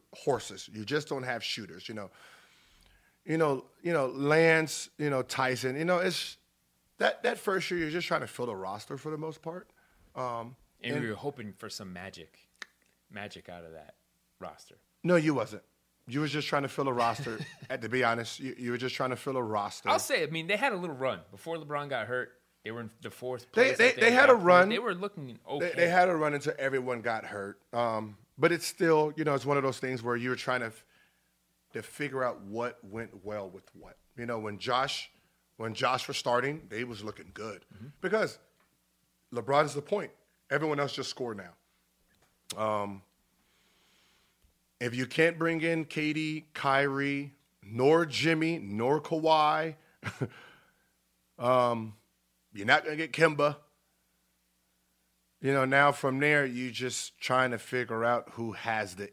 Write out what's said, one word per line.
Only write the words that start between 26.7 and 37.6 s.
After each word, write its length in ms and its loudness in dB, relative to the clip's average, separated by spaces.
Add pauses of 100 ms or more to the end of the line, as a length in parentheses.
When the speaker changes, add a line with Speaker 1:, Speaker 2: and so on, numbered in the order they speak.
Speaker 1:
got 240 -2
hurt. 340 -8 (140)
Um, 440 -2 (200)
but 140 -4
it's 140 -4
still, 520 2
you 80 -2
know, 100 2
it's 100 -4
one 120 2
of 60 0
those 160 -2
things 220 -6
where 140 -2
you're 200 -2
trying 260 -2
to 60 -6
f-, 180 -16 (880)
to 100 -8
figure 400 -6
out 180 -4
what 420 -6
went 420 -12
well 240 -8
with 260 -20
what. 220 -20 (200)
You 80 -8
know, 140 -4
when 180 -8
Josh, 520 -2 (480)
when 180 -6
Josh 320 0
was 100 -6
starting, 520 0
they 160 -4
was 180 -10
looking 300 -12
good 300 -12 (120)